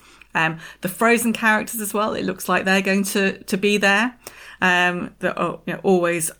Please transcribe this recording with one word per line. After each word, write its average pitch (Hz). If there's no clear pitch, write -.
Um, 160
the 180
Frozen 233
characters 220
as 196
well, 214
it -
looks 185
like 180
they're 190
going 196
to, 196
to -
be 208
there. 202
Um, 180
that -
are, 165
you 180
know, -
always 175